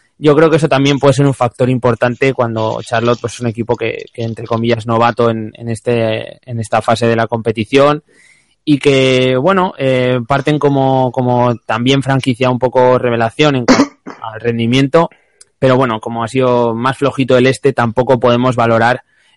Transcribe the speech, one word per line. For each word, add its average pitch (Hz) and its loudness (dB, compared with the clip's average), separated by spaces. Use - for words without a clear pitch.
Yo 147 2
creo 160 4
que 160 4
eso 151 0
también 139 2
puede 139 4
ser 143 2
un 135 2
factor 123 -2
importante 123 0
cuando 113 -2
Charlotte, 117 -2
pues, - -8
es - -16
un 123 -6
equipo 113 -4
que, - -8
que, 117 -10
entre 113 -10
comillas, 117 -2
novato 117 0
en, 110 -6
en 117 -12
este, 113 -4
en 117 -8
esta 110 -2
fase 117 0
de 117 2
la 113 0
competición 120 0
y 147 2
que, 131 2
bueno, 185 0
eh, 127 0
parten 139 0
como, 135 0
como 123 0
también 127 0
franquicia 131 -2
un 123 -2
poco 127 2
revelación 120 0
en 123 -4
cuanto 247 2
<coughs> - -16
al 110 -14
rendimiento, 127 0
pero 131 2
bueno, 123 0
como 117 -6
ha 113 -6
sido 123 0
más 123 -4
flojito 127 0
el 123 4
este, 131 0
tampoco 123 0
podemos 123 0
valorar, 117 0